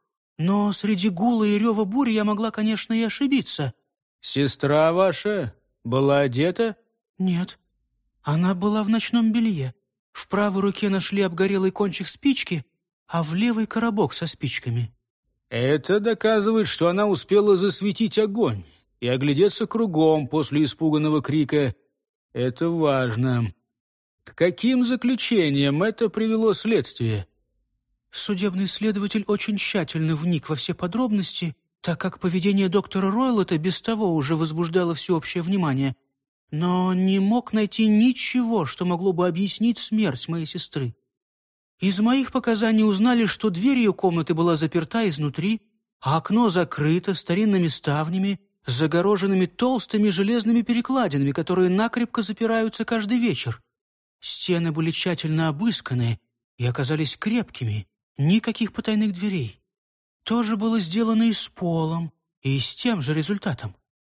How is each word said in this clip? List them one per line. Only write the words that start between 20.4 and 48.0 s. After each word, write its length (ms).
испуганного 580
крика. 520
Это 360
важно. 840
К 120
каким 500
заключениям 960
это 280
привело 440
следствие?» 720
Судебный 560
следователь 600
очень 300
тщательно 580
вник 340
во 60
все 200
подробности, 800
так 180
как 200
поведение 500
доктора 400
Ройлота 480
без 240
того 320
уже 220
возбуждало 580
всеобщее 480
внимание, 540
но 420
не 260
мог 340
найти 340
ничего, 800
что 200
могло 280
бы 140
объяснить 520
смерть 480
моей 180
сестры. 500
Из 200
моих 320
показаний 520
узнали, 420
что 240
дверь 280
её 160
комнаты 400
была 220
заперта 520
изнутри, 540
а 160
окно 320
закрыто 640
старинными 540
ставнями, 720